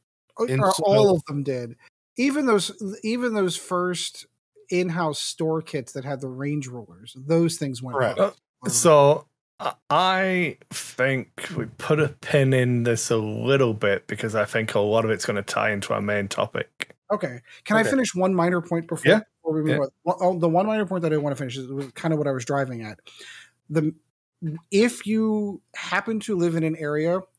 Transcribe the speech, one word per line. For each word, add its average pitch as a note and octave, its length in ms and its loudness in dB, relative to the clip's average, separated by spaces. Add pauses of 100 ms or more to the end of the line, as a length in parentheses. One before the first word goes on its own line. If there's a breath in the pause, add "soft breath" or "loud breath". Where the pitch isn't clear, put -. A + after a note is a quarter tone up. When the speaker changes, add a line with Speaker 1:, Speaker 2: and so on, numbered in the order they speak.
(400)
Speaker 1:
oh, A3+ 80 0
Speaker 2:
And C3 140 0
Speaker 1:
or F#3+ 120 4
Speaker 2:
so - 120 -2
Speaker 1:
all G3+ 300 6
of D#3 100 -2
them C#3+ 180 -6
did. B2 320 -6 (420 soft breath)
Even C4+ 300 0
those, G#3 240 2 (320)
even A#3+ 320 -2
those F#3 200 0
first - 680 -4 (460)
in-house F3 480 -2
store D#3+ 420 -2
kits C#3+ 320 -8
that C3+ 100 -8
had C3+ 160 -8
the C3+ 100 -8
range C#3 380 -6
rulers, A2+ 480 -16
those E3 420 2
things C3 260 -6
went B2+ 120 -8
Speaker 2:
Correct. B2 240 2
Speaker 1:
up. G3+ 160 0 (300)
Speaker 3:
Uh, G#3 40 -4
so D3 580 6 (320)
I, - 140 -4 (180)
I F#3 640 2 (140)
think - 840 -4
we A#2 100 -4 (120)
put D3+ 220 0
a D3 100 0 (120)
pin C3+ 320 4
in B2 300 2
this A#2 280 0
a A#2 60 4
little A2+ 580 2
bit G2+ 320 0
because A2 260 -6
I G#2+ 120 2
think A2 280 -2
a A2 60 2
lot G#2+ 260 2
of A2 60 0
it's G2 160 -2
gonna G#2 160 -2
tie G#2+ 280 -2
into G2+ 220 -4
our G#2 80 -2
main G2+ 260 -2
topic. - 680 -6 (160)
Speaker 1:
Okay. C3 300 -4 (240 loud breath)
Can G#3 120 2
I A3+ 40 4
Speaker 2:
Okay. G#3+ 100 0
Speaker 1:
finish G#3+ 240 0
one F#3 200 2
minor F3 260 2
point E3+ 260 -4
before, D#3 240 2
Speaker 3:
Yeah. G#3+ 100 4 (200)
Speaker 1:
before D#3+ 140 -2
we D#3 60 0
move D#3 160 0
Speaker 3:
Yeah. - 20 0
Speaker 1:
on? C#3 100 -2 (140)
Well, F3 180 0
oh, F3+ 160 4
the E3+ 120 2
one F3+ 180 4
minor G#3+ 180 0
point F3+ 160 -4
that D#3+ 120 0
I D3+ 40 2
wanna C#3+ 180 -2
finish B2+ 220 -6
is, C3 100 -8
was C3+ 260 -8
kinda D#3+ 220 -2
what D3 120 0
I C#3 40 2
was B2+ 140 -4
driving B2+ 380 -2
at. G#2+ 160 -12 (720 loud breath)
The, D#3 260 0 (760)
if A#3 380 2
you G#3+ 520 0 (140)
happen G#3 480 -4
to G#3 160 -4
live E3+ 180 2
in E3 80 0
an D#3+ 120 -2
area D#3 460 -2 (180)